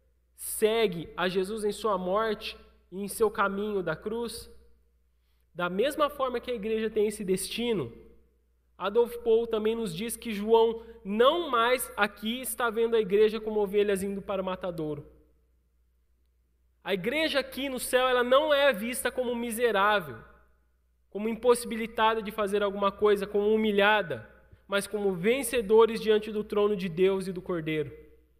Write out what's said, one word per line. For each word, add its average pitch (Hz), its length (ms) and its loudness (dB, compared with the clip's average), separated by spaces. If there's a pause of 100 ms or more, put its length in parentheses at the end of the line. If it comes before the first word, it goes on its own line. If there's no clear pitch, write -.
(360)
segue 214 840 0
a 175 100 2
Jesus 196 360 -4
em 208 80 0
sua 202 260 -2
morte 208 580 -2 (360)
e 185 100 -10
em 202 60 -6
seu 214 240 0
caminho 202 500 -2
da 165 140 -4
cruz? 226 560 -8 (1000)
Da 175 160 -4
mesma 277 440 0
forma 254 280 -4
que 247 120 -8
a 247 40 -4
igreja 220 360 -4
tem 214 160 0
esse 220 160 -8
destino, 185 840 -4 (720)
Adolf 220 460 0
Paul 226 240 2
também 220 280 0
nos 220 200 -4
diz 220 200 -6
que - 160 -10
João 226 520 2 (200)
não 269 460 2
mais 247 480 0
aqui 214 440 -2
está 247 280 -4
vendo 226 260 0
a 226 40 4
igreja 214 400 4
como 214 200 -4
ovelhas 202 440 0
indo 196 180 -6
para 196 180 -6
o 185 60 -4
matadouro. 165 580 -6 (1800)
A 180 100 -4
igreja 269 460 -2
aqui 262 300 -6
no 254 100 -6
céu, 254 280 0
ela 247 160 2
não 277 300 4
é 277 180 4
vista 240 400 -4
como 247 240 -4
miserável, 208 840 0 (880)
como 208 180 -6
impossibilitada 226 920 2
de 208 100 -8
fazer 208 300 0
alguma 202 300 0
coisa, 202 340 2
como 202 260 2
humilhada, 202 800 2 (380)
mas 196 180 0
como 202 260 -2
vencedores 220 880 4
diante 214 320 0
do 208 120 -4
trono 208 320 0
de 185 120 -4
Deus 185 400 0
e 196 40 -6
do 180 100 -10
Cordeiro. 156 500 -4 (480)